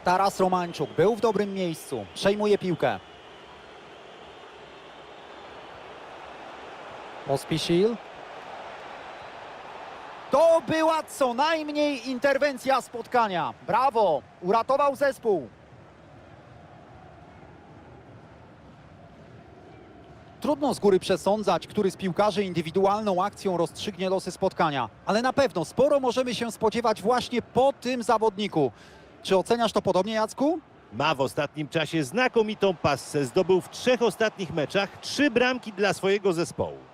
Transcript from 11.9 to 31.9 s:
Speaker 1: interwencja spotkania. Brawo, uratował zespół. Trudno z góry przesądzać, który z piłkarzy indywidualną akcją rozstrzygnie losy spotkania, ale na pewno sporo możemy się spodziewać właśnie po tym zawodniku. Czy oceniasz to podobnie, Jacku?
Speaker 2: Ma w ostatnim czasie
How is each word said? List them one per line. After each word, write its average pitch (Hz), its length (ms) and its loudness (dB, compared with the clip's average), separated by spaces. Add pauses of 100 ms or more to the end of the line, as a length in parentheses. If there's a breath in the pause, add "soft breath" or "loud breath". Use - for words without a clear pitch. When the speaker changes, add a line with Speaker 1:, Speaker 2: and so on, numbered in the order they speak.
Speaker 1:
interwencja 269 720 0
spotkania. 196 720 -2 (140)
Brawo, 208 540 4 (200)
uratował 254 540 2
zespół. 214 520 0 (4000)
Trudno 277 320 0
z - 60 -6
góry 190 200 6
przesądzać, 190 680 0
który 196 240 0
z - 60 -12
piłkarzy 202 460 0
indywidualną 190 800 0
akcją 196 340 -2
rozstrzygnie 180 520 -4
losy 185 220 -2
spotkania, 156 580 0 (160)
ale 208 160 2
na 254 120 0
pewno 185 320 2
sporo 285 340 4
możemy 247 360 0
się 233 160 -4
spodziewać 220 500 0
właśnie 240 400 0
po 269 320 2
tym 247 300 -4
zawodniku. 208 680 2 (520 loud breath)
Czy 190 140 2
oceniasz 226 340 2
to 202 100 0
podobnie, 190 320 0
Jacku? 254 460 0 (340)
Speaker 2:
Ma 143 220 0
w 131 60 -2
ostatnim 143 460 -2
czasie 160 360 0